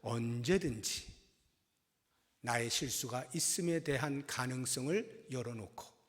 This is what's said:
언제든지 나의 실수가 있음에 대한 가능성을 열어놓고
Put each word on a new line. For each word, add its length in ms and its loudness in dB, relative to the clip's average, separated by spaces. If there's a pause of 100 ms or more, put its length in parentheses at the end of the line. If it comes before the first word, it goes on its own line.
언제든지 1080 0 (1300)
나의 300 2
실수가 640 -2
있음에 460 2
대한 460 0
가능성을 1040 0
열어놓고 540 -6 (240)